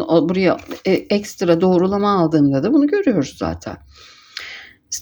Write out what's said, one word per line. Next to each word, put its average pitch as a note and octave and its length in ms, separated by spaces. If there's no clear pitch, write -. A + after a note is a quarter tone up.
o, D#3+ 220
buraya, F#3 280
e, F#3+ 60
ekstra F#3 720
doğrulama F#3+ 580
aldığımda D3 440
da A3+ 100
bunu D4 140
görüyoruz D4 520
zaten. F2+ 380